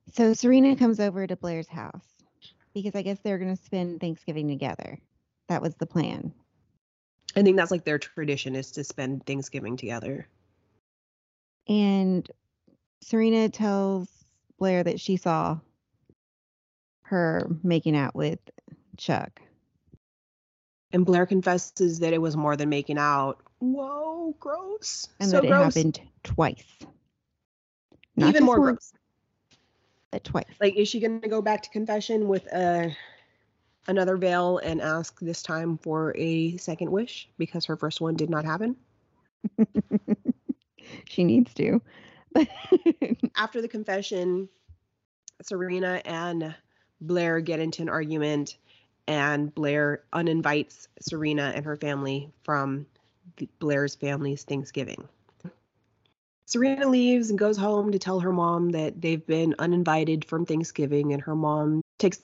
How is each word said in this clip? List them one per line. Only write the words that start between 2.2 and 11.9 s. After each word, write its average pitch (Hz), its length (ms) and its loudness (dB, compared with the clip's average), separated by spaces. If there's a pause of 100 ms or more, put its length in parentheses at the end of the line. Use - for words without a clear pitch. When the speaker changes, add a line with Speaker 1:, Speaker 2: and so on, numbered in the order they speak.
Speaker 1:
because 202 200 -6
I 202 80 -4
guess 196 160 -4
they're 196 200 -2
gonna 185 180 -2
spend 175 440 -4
Thanksgiving 156 460 -4
together. 139 540 -6 (480)
That 170 120 0
was 165 140 -4
the 165 120 -6
plan. - 460 -4 (1000)
Speaker 2:
I 202 80 4
think 190 140 8
that's, 170 140 2
like, 175 140 -2
their 151 140 0
tradition 143 560 -4
is 135 180 -6
to 147 120 -8
spend 135 420 -6
Thanksgiving 135 500 -6
together. 123 520 -8 (1400)
Speaker 1:
And 196 640 2 (720)